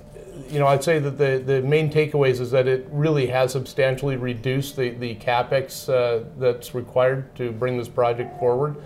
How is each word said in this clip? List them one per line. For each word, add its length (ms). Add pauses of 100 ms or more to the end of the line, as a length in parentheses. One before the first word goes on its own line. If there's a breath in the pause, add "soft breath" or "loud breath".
(500)
you 100
know, 80
I'd 160
say 160
that 180
the, 280
the 160
main 300
takeaways 480
is 120
that 160
it 240
really 360
has 240
substantially 640
reduced 600
the, 140
the 260
capex, 720
uh, 380 (140)
that's 340
required 600
to 160
bring 260
this 100
project 520
forward. 360 (100)